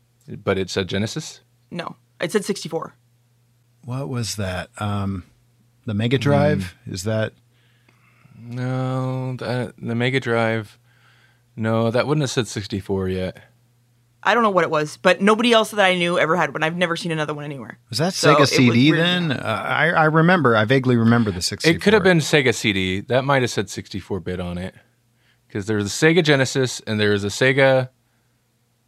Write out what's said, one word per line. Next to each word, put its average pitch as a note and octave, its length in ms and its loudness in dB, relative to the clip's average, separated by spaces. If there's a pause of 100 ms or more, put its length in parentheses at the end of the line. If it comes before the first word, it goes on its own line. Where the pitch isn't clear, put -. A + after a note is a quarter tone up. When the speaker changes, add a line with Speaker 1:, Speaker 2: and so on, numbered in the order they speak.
(440)
Speaker 1:
But G2 140 0
it F#2+ 140 -4
said G2 160 -2
Genesis? G#2 540 -6 (280)
Speaker 2:
No, - 260 -10 (240)
it F3 120 -4
said G3+ 120 -2
sixty-four. E3 520 -8 (920)
Speaker 3:
What C3 240 -8
was A#2+ 280 -6
that? F#2 320 -6 (100)
Um, G2+ 460 -4 (600)
the A2+ 80 -6
Mega A#2 240 0
Drive? B2 580 2 (120)
Speaker 1:
Mm. G#2+ 60 -10
Speaker 3:
Is F#2 100 -8
that? A2 300 -2 (1080)
Speaker 1:
No, B2+ 960 -4
the, B2 420 -4
the A2+ 180 -6
Mega B2+ 240 0
Drive. A2+ 580 -2 (800)
No, A2+ 360 0
that A2+ 160 0
wouldn't D3+ 160 0
have B2 60 -2
said A#2+ 180 -2
sixty-four G2 640 -4
yet. F#2 280 -4 (840)
Speaker 2:
I G3+ 120 2
don't A#3 80 2
know G#3+ 80 2
what F3+ 120 2
it C#3+ 60 -2
was, D3+ 280 -4
but F3+ 220 2
nobody A3 320 4
else A3 200 2
that G#3 120 -8
I F#3 120 4
knew F3 240 0
ever D#3 160 2
had D3+ 180 0
one. D3+ 80 -4
I've D#3+ 160 -2
never E3+ 180 -2
seen E3 160 -6
another D#3 220 -4
one D3 100 -10
anywhere. C#3 360 -14 (100)
Speaker 3:
Was A2 80 -8
that E3+ 160 0
Speaker 2:
So - 200 2
Speaker 3:
Sega C#3+ 40 6
Speaker 2:
it - 40 4
was C#3 100 4
Speaker 3:
C B2+ 180 6
D A#2+ 220 4
Speaker 2:
weird. E3 120 2
Speaker 3:
then? F3 280 0
Uh, A2 360 -4
I, B2+ 220 0
I E3+ 160 2
remember. D#3+ 500 4
I G#2+ 100 4
vaguely B2+ 300 2
remember A2+ 360 4
the F2+ 100 -6
sixty-four. D#3 340 0
Speaker 1:
It F#3 60 -8
could G3+ 120 2
have G#3 100 4
been F3+ 160 4
Sega C3+ 340 2
C - 200 -2
D. F#2+ 280 -2
That B2+ 240 0
might C#3 160 2
have A#2 100 -2
said G2+ 180 -4
sixty-four - 500 -10
bit F2+ 200 -8
on F2 180 -6
it. F#2 180 -12 (760)
'Cause G2+ 160 -8
there G#2+ 120 -2
was G#2 100 0
a - 20 -4 (160)
Sega E3 180 6
Genesis C3+ 640 0
and A2 120 -2
there G#2 120 2
was G2+ 140 0
a - 20 -4
Sega, C3 600 2 (1000)